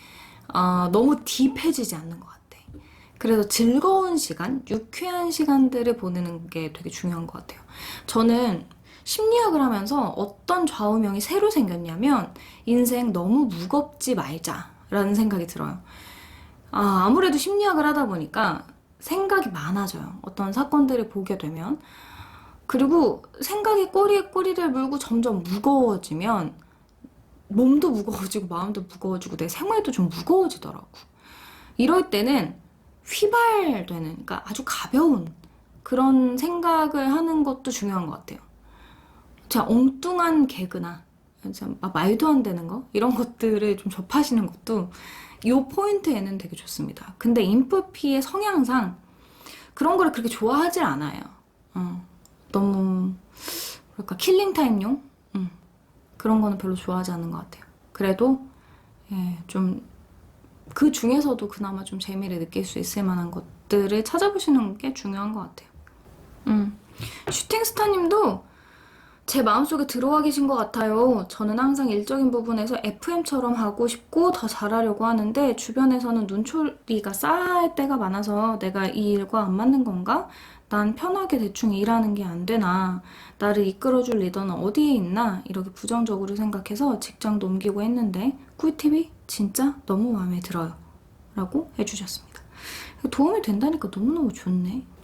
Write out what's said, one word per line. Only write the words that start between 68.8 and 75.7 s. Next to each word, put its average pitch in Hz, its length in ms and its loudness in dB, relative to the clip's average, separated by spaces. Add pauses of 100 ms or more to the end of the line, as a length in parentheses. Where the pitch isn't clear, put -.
제 269 180 0
마음속에 277 440 2
들어와 277 360 2
계신 285 240 2
것 269 100 2
같아요. 220 720 2
저는 214 300 -2
항상 269 300 2
일적인 247 420 2
부분에서 233 520 -2
에프엠처럼 262 720 -2
하고 226 320 0
싶고 330 460 0
더 285 160 -4
잘하려고 220 580 0
하는데 233 500 2
주변에서는 240 720 2